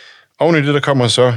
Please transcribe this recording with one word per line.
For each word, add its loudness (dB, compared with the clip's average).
Oven 0
i 0
det, -2
der 0
kommer 0
så 2